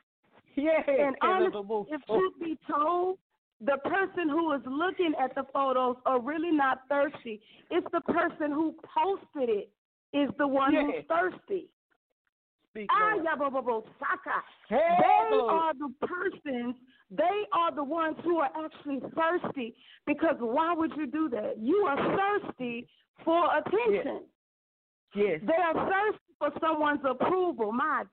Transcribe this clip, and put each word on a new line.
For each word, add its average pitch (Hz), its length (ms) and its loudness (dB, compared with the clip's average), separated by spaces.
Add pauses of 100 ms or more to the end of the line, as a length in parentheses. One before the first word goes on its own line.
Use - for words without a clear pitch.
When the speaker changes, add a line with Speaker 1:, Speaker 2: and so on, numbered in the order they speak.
(540)
Speaker 1:
Yeah. 302 320 2
Speaker 2:
And 277 360 4
honestly, 359 300 4
Speaker 1:
Terrible. 208 380 -4
Speaker 2:
if 208 140 -8
truth 370 340 0
be 320 180 -6 (120)
told, 349 500 0 (420)
the 269 180 0
person 359 500 -2
who 311 240 0
is 269 140 -4
looking 330 520 0
at 262 160 -2
the 277 180 -4
photos 254 520 0
are 262 160 2
really 311 320 -2
not 269 360 2
thirsty. 277 520 -2 (300)
It's 359 220 -2
the 339 100 0
person 320 500 -2
who 320 320 -2
posted 311 640 -2
it 208 220 -2 (420)
is 285 240 0
the 294 100 0
one 277 280 2
Speaker 1:
Yeah. 302 100 2
Speaker 2:
who's 285 220 -4
thirsty. 330 640 -2 (1000)
Speaker 1:
Speak, 208 220 -6
Speaker 2:
Ah, 427 220 4
Speaker 1:
Lord. 320 100 -2
Speaker 2:
yeah, 320 120 0
bo-, 277 140 -2
bo-, 262 120 -4
bo-, 226 240 -2 (120)
saka. - 460 -4 (240)
Speaker 1:
Hey, 330 320 4
Speaker 2:
They 415 360 6
Speaker 1:
Lord. 240 140 2
Speaker 2:
are 320 240 2
the 277 140 -6 (180)
persons, 277 680 -4 (340)
they 359 420 0
are 339 180 2
the 294 120 -4
ones 311 400 -2
who 339 160 2
are 294 160 0
actually 302 460 -8 (140)
thirsty, 320 600 -2 (300)
because 294 360 0
why 294 340 0
would 311 200 -2
you 302 120 -6
do 302 240 -4
that? - 260 -6
You 240 200 0 (100)
are 277 100 0 (220)
thirsty 311 680 -4 (380)
for 330 320 4
attention. 381 680 0 (880)
Speaker 1:
Yes. 196 260 2
Yes. - 60 -
Speaker 2:
They 330 160 4
are 330 100 2 (160)
thirsty 403 320 0 (180)
for 294 220 -2
someone's 302 440 0
approval. 262 680 0
My 262 400 0